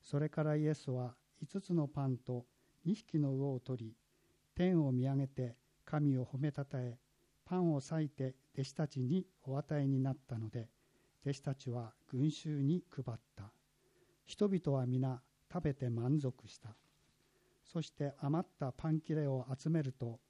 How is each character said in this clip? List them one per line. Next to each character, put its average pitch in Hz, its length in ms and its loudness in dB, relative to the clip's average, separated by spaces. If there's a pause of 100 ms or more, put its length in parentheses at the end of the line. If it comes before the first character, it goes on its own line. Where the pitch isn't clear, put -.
そ - 180 -2
れ 151 100 0
か 156 140 -2
ら 151 120 2
イ 151 120 2
エ 156 60 4
ス 143 180 -4
は 123 240 -4 (260)
五 190 200 -6
つ 185 120 -4
の 156 140 4
パ 139 200 -2
ン 127 100 2
と 123 280 -6 (380)
二 170 100 2
匹 - 240 -4
の 143 140 4
魚 135 220 0
を 123 60 -2
取 120 260 -6
り、 110 80 -12 (600)
天 175 320 4
を 135 60 2
見 127 140 4
上 135 100 2
げ 139 120 2
て 127 280 -4 (300)
神 147 320 4
を 127 80 0
褒 - 120 -8
め 147 140 0
た 139 140 -4
た 131 140 -6
え、 123 180 -6 (480)
パ 185 120 -2
ン 170 160 4
を 143 40 2
裂 160 240 -2
い 151 80 0
て 131 260 -4 (180)
弟 135 100 -2
子 - 100 -6
た 151 140 -2
ち 139 140 -6
に 165 240 2 (180)
お 135 140 -4
与 143 240 -2
え 139 60 2
に 135 140 4
な 135 100 2
っ 127 60 -2 (100)
た 120 100 -4
の 110 120 -4
で、 113 200 -8 (540)
弟 139 100 -2
子 139 60 -6
た 143 160 -4
ち - 160 -10
は 117 220 -6 (140)
群 135 220 2
衆 151 320 -4
に 160 300 2
配 135 120 -8 (120)
っ - 40 -12 (160)
た。 101 160 -14 (720)
人 - 260 0
々 156 260 2
は 127 80 0
皆 127 360 0 (300)
食 175 120 -6
べ 147 100 0
て 127 160 -4
満 123 300 2
足 127 280 -4
し - 120 -20
た。 107 160 -16 (880)
そ - 180 -4
し - 100 -6
て 143 280 -4
余 147 260 0
っ - 40 -20 (100)
た 131 120 -2
パ - 180 -4
ン 156 100 4
切 156 160 -2
れ 151 120 0
を 131 180 0 (120)
集 - 120 -4
め 160 120 4
る 135 100 -2
と 117 280 -8 (100)